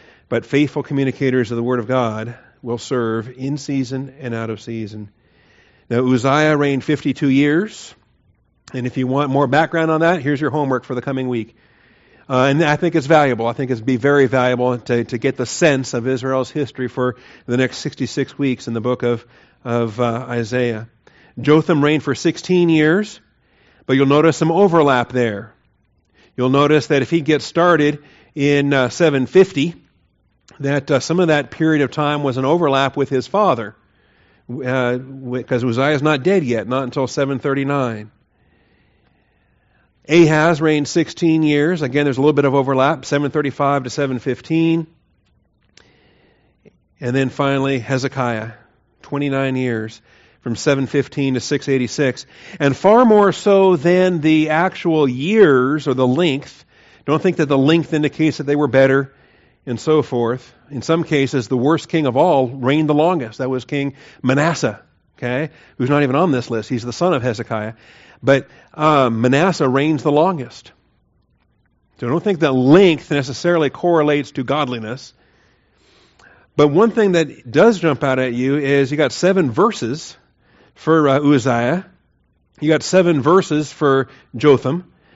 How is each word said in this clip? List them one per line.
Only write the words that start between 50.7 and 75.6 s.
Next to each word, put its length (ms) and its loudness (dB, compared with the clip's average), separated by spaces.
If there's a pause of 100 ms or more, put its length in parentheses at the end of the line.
fifteen 460 -2
to 80 -2
six 260 -6
eighty-six. 580 -2 (320)
And 160 2
far 300 6
more 300 6
so 420 4
than 460 2
the 300 2
actual 580 0
years 800 2
or 40 2
the 140 0
length. 560 -2 (420)
Don't 160 0
think 160 0
that 100 0
the 100 2
length 340 2
indicates 460 -2
that 80 -8
they 100 0
were 140 0
better, 440 2 (540)
and 120 -6
so 220 2
forth. 500 -4 (200)
In 100 -10
some 220 0
cases, 440 -2
the 100 -2
worst 320 0
king 180 0
of 100 -2
all 300 2
reigned 420 0
the 60 2
longest. 420 0
That 120 -6
was 160 -6
King 280 -6 (300)
Manasseh, 580 0 (360)
okay, 340 -6 (260)
who's 140 -2
not 100 2
even 140 0
on 160 2
this 180 -2
list. 200 -6
He's 140 -4
the 100 -10
son 200 0
of 80 -2
Hezekiah. 520 -6 (500)
But, 240 2 (260)
um, 480 2
Manasseh 480 2
reigns 320 0
the 100 0
longest. 600 -2 (1300)
So 80 -8
don't 160 -2
think 160 -2
that 140 2
length 580 4
necessarily 580 0
correlates 640 0
to 120 -6
godliness. 720 -6 (1400)